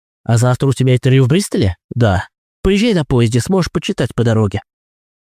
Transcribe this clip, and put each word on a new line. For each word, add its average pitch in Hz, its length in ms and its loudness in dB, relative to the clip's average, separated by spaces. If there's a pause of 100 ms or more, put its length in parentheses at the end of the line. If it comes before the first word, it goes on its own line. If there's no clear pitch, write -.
(240)
А 117 120 0
завтра 123 300 0
у 135 60 0
тебя 127 220 0
интервью 131 300 2
в 120 40 0
Бристоле? 151 480 -2 (140)
Да. 104 360 0 (360)
Поезжай 208 300 0
на 160 120 0
поезде, 120 360 0
сможешь 185 300 -2
почитать - 440 -6
по 117 100 0
дороге. 107 380 0 (680)